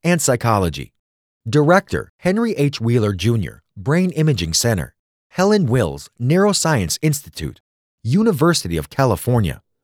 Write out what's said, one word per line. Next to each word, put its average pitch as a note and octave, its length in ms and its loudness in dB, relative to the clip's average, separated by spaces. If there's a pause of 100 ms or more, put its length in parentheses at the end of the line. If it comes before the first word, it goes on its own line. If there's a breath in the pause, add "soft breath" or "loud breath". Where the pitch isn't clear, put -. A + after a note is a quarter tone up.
and F3 160 2
Psychology. G2 720 0 (560)
Director, D3 720 0
Henry A3 340 -2
H. C#3+ 300 -2
Wheeler A2+ 320 2
Junior, F2+ 480 -2 (140)
Brain E3 340 0
Imaging A#2+ 420 0
Center. F#2 420 -2 (340)
Helen G3+ 360 2
Wills, G#2+ 460 -2 (100)
Neuroscience D#3 800 0
Institute, E2 600 -6 (400)
University E3 760 0
of D2+ 140 -6
California, A2+ 720 0 (220)